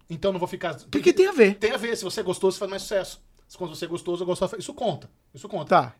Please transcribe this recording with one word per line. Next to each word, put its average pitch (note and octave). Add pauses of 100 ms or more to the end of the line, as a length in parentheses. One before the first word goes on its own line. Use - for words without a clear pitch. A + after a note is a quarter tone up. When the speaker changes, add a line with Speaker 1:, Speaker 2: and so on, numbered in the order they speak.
Speaker 1:
então F3+
não F#3
vou F3
ficar E3+
Speaker 2:
O -
que D4
que F4
tem F#4
a G#4
ver? G#3+
Speaker 1:
Tem G#3+
a C4+
ver, A3+
se -
você F#3
é -
gostoso, F#3
você -
faz F#3+
mais G3
sucesso. - (260)
Se -
quando D#3+
você D3+
é E3
gostoso, F3
eu F3+
gosto, F3+
isso -
conta. G3 (240)
Isso C#3+
conta. E3+
Speaker 2:
Tá. D3